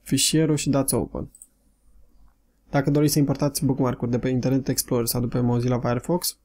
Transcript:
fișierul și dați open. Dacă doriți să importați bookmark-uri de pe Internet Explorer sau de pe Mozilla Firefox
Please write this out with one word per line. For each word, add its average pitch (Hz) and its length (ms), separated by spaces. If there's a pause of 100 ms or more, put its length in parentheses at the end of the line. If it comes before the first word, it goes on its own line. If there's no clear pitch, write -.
fișierul 156 540
și 143 140
dați 135 240
open. - 360 (1400)
Dacă 143 200
doriți 147 220
să 156 60
importați 143 460
bookmark-uri 127 460
de 120 80
pe 127 100
Internet 127 380
Explorer 123 380
sau 120 160
de 120 60
pe 123 120
Mozilla 120 400
Firefox 127 640